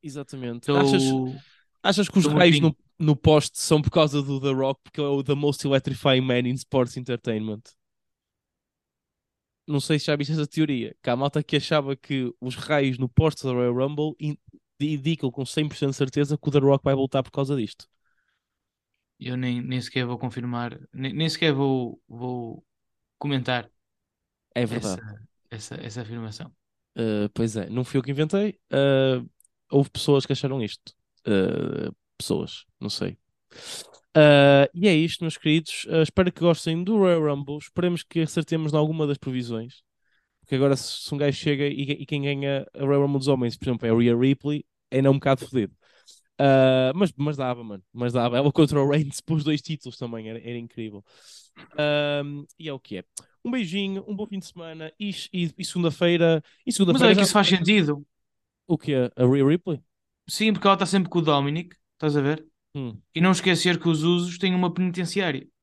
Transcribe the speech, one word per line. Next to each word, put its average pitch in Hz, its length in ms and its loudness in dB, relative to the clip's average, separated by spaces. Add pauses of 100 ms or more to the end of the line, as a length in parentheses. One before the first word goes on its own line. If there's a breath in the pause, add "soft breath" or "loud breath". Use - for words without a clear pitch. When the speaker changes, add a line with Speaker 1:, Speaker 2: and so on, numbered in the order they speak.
Speaker 1:
Exatamente. 131 600 -12
Speaker 2:
Estou 143 160 2
Speaker 1:
Achas, 135 240 4 (800 loud breath)
achas 196 260 2
que - 100 4
os 170 60 6
Speaker 2:
estou 147 80 4
Speaker 1:
raios 156 260 6
Speaker 2:
mortinho. 151 160 2 (240)
Speaker 1:
no, 160 80 0
no 151 80 6
poste 151 460 4
são 151 220 2
por - 80 0
causa 147 320 2
do 135 180 -4
The 135 120 0
Rock, 135 300 -2
porque - 180 -12
ele 143 80 -2
é - 20 -2
o 139 120 0
the 143 120 0
most 143 320 -2
electrifying 135 560 2
man 123 180 0
in 123 140 -2
sports 127 420 -2
entertainment? 113 680 -6 (2000)
Não 147 120 -2
sei 151 200 -2
se - 80 -6
já 151 100 0
viste 143 160 -4
essa 151 140 -2
teoria, 143 560 -4
que - 80 -4
há 120 40 2
malta 139 280 -2
que - 140 -4
achava 139 380 0
que 131 460 -6
os 127 160 -10
raios 135 420 -2
no 127 100 -2
poste 160 360 0
da 131 80 -2
Royal 123 220 0
Rumble 147 440 -4
in-, 151 200 -8 (420)
indicam 147 500 -2
com 135 140 -8
cem 151 240 -4
por - 80 -10
cento 139 140 -2
de 135 60 -8
certeza 143 420 0
que - 100 -4
o - 20 0
The 143 80 4
Rock 139 240 4
vai 139 120 2
voltar 135 280 -2
por - 80 -10
causa 139 240 -4
disto. 113 320 -6 (1300)
Speaker 2:
Eu 127 160 -8
nem, 123 260 -4
nem 127 180 -4
sequer 127 240 -4
vou 120 140 -6
confirmar, 120 640 -8 (120)
nem, 135 200 -8
nem 160 160 -2
sequer 156 240 0
vou, 131 560 -2
vou 120 560 -12 (540)
comentar 127 520 -4 (840)
Speaker 1:
É 120 120 -2
verdade. 107 360 -6
Speaker 2:
essa, 107 260 -18 (200)
essa, 110 280 -14
essa 117 260 -12
afirmação. 110 500 -12 (440)
Speaker 1:
Ah, 107 360 -2
pois 113 240 -4
é, 95 140 -6
não 123 140 -4
fui 135 140 -2
eu 127 40 0
que 131 80 -8
inventei. 190 480 -2 (120)
Ah, 135 540 2 (460)
houve 139 200 2
pessoas 139 360 2
que - 60 -4
acharam 135 300 -4
isto. - 300 -10 (320)
Ah, - 680 -2 (260)
pessoas, - 460 -6 (160)
não 107 100 -8
sei. - 260 -8 (1000 loud breath)
Ah, 143 600 8
e 180 140 2
é 180 60 6
isto, 156 280 0
meus 160 160 -4
queridos. 156 500 -2
Ah, 160 140 2
espero 180 300 0
que - 80 -12
gostem 165 420 2
do 214 160 0
Royal 175 240 4
Rumble. 143 360 -4
Esperemos 175 440 -4
que - 180 -4
acertemos 160 520 -2
em 156 40 2
alguma 156 300 0
das 143 120 -2
previsões. 120 640 -8 (580)
Porque - 160 -6
agora, 139 200 2
se, - 260 -10
se - 120 -8
um 143 40 -6
gajo 143 200 0
chega 143 280 -2
e, 139 160 -6
e 139 240 -6
quem 143 160 -4
ganha 139 520 -4
a - 60 -12
Royal 139 220 2
Rumble 143 160 0
dos 135 100 -2
homens, 123 280 0
por - 100 -10
exemplo, 120 200 -2
é 113 60 4
o 113 60 6
Rhea 120 180 6
Ripley, 139 480 0 (260)
ainda 135 180 2
é - 20 6
um 139 40 6
bocado 135 320 0
fodido. 110 280 -4 (720 soft breath)
Ah, 131 480 4
mas, 180 240 0
mas 147 200 -4
dava, 123 260 -6
mano. 101 300 -14
Mas 120 200 -4
dava. 120 240 0
Ela 139 140 4
contra 143 300 4
o 139 100 2
Reigns 143 300 -2
pôs 156 240 -2
dois 151 180 0
títulos 143 340 -10
também. 113 320 -10
Era, 113 120 -12
era 120 180 -10
incrível. 110 460 -14 (720 loud breath)
Ahm, 147 680 -2 (140)
e 160 100 -14
é 143 40 -10
o 131 80 -12
que 101 180 -12
é. 87 60 -12 (400 soft breath)
Um 240 80 -6
beijinho, 196 560 -4
um 208 80 -8
bom 208 100 -8
fim 196 140 -10
de - 60 -18
semana. 160 520 -16
E, 208 120 -6 (220)
e, 175 240 -4
e 185 80 -12
segunda-feira, 170 760 2 (240 soft breath)
e 240 60 -4
segunda-feira 180 220 4
Speaker 2:
Mas 262 80 4
olha 226 80 8
que 202 100 6
Speaker 1:
já - 20 6
Speaker 2:
isso 190 100 2
faz 202 140 6
sentido. 170 580 2 (600)
Speaker 1:
O 165 100 0
quê? 131 380 0
A 127 100 2
Rhea 135 220 4
Ripley? 160 340 0 (480)
Speaker 2:
Sim, 220 240 0
porque 175 140 0
ela 196 100 8
tá 190 100 0
sempre 185 220 2
com 175 120 0
o - 20 0
Dominic, 151 540 0 (180)
estás 151 220 0
a 143 40 2
ver? 151 240 -2 (300)
Speaker 1:
Hum. 120 240 -10 (160)
Speaker 2:
E 165 60 -2
não 185 100 6
esquecer 180 480 2
que 170 100 -2
os 151 140 0
Usos 175 340 0
têm 190 160 -2
uma 180 200 0
penitenciária. 175 760 -4 (160)